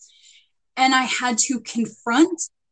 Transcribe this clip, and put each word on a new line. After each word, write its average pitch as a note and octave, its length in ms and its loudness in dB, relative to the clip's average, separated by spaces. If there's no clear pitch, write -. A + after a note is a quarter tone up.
And C4 180 2
I C4 100 4
had B3 360 -4
to B3 220 -2
confront B3+ 800 0